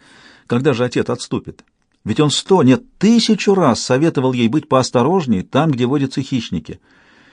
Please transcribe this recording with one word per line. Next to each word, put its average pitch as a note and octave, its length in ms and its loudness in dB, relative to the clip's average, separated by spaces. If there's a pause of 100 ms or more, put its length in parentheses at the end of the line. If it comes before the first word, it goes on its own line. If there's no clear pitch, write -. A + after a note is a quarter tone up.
(480)
Когда C3 260 2
же A#2+ 100 -2
отец B2 260 -2
отступит? - 540 -8 (400)
Ведь A2 160 -4
он D3+ 120 2
сто, F#3 320 0
нет, C3 200 4 (140)
тысячу A3 560 2
раз D#3 280 2
советовал C3+ 520 0
ей A#2+ 140 0
быть G#2+ 200 -2
поосторожней B2+ 760 0
там, D3+ 280 -2
где B2 140 0
водятся C3+ 380 -2
хищники. F#2+ 560 -8 (540)